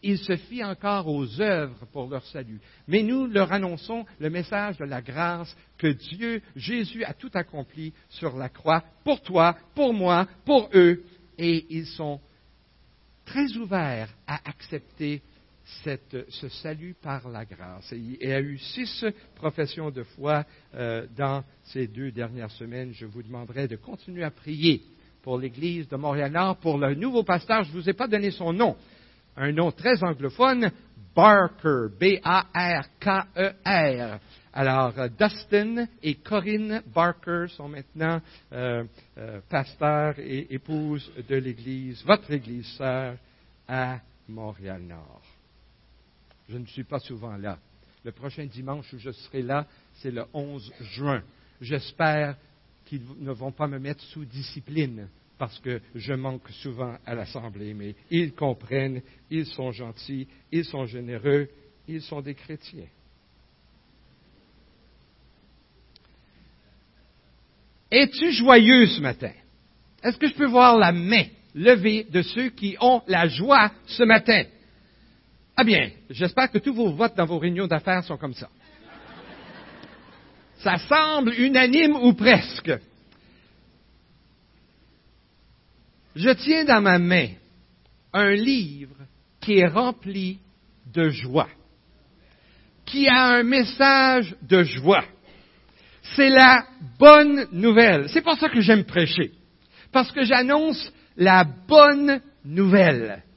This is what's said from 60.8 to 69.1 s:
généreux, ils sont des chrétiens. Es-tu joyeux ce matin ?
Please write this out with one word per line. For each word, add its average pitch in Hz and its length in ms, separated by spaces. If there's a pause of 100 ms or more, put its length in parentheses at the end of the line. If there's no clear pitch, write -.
généreux, 123 600 (400)
ils 160 140
sont 147 180
des 139 140
chrétiens. 151 560 (4000)
Es-tu 285 420
joyeux 240 560
ce - 140
matin ? 123 300 (720)